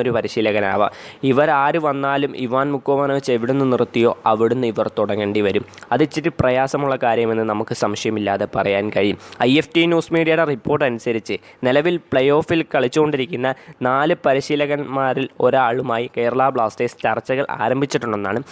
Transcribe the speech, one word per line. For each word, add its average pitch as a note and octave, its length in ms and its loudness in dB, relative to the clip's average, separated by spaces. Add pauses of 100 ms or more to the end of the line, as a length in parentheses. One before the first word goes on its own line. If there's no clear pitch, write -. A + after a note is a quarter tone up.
ഒരു B2 120 0
പരിശീലകനാവാം. G#2 760 0 (420)
ഇവരാര് D3 560 2
വന്നാലും C#3 440 -2 (140)
ഇവാൻ C3 200 0 (100)
മുക്കോമനോവിച്ച് C#3 600 0
എവിടുന്ന് C3 360 0
നിർത്തിയോ A#2 420 2 (180)
അവിടുന്ന് A#2 400 0
ഇവർ A2 160 -2 (100)
തുടങ്ങേണ്ടി G#2 500 0
വരും. G2 180 -2 (260)
അത് C3 160 2
ഇച്ചിരി D#3 320 -4
പ്രയാസമുള്ള C3+ 560 0 (100)
കാര്യമെന്ന് A2+ 460 0
നമുക്ക് A2 320 -4
സംശയമില്ലാതെ G#2 720 -2
പറയാൻ G2 280 2 (120)
കഴിയും. G2 240 0 (300)
ഐ - 20 4 (100)
എഫ് - 140 -14
ടി E3 160 4
ന്യൂസ് E3 240 0
മീഡിയയുടെ D#3+ 280 2 (100)
റിപ്പോർട്ട് D3 320 -2
അനുസരിച്ച് A2+ 480 -4 (320)
നിലവിൽ D3+ 300 2 (140)
പ്ലേ C3+ 120 2 (140)
ഓഫിൽ D#3+ 240 0 (140)
കളിച്ചുകൊണ്ടിരിക്കുന്ന C3+ 720 0 (380)
നാല് C#3+ 280 0 (120)
പരിശീലകന്മാരിൽ C3+ 1000 0 (200)
ഒരാളുമായി B2 600 0 (100)
കേരള B2 400 0
ബ്ലാസ്റ്റേഴ്സ് A#2+ 480 -2
ചർച്ചകൾ A#2+ 420 -2 (160)
ആരംഭിച്ചിട്ടുണ്ടെന്നാണ് A#2 880 -2